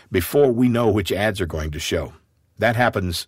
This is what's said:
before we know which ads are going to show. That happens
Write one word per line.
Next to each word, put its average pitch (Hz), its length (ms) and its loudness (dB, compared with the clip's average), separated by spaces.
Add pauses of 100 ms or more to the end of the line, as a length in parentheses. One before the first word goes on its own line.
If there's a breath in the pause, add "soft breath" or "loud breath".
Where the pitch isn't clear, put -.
(120)
before 131 400 2
we 123 180 2
know 117 180 2
which 101 240 2
ads 101 300 -2
are 85 60 -2
going 78 240 -6
to 73 80 -10
show. 78 340 -6 (460)
That 113 160 2
happens 107 520 -2